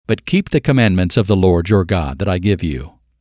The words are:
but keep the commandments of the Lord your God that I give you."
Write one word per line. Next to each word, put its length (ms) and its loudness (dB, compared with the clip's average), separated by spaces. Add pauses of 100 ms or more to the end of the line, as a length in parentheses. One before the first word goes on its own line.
but 180 -4
keep 240 -2
the 100 0
commandments 560 2
of 120 0
the 80 2
Lord 340 2
your 160 2
God 320 -4
that 100 -4
I 120 -2
give 240 0
you." 300 -6 (280)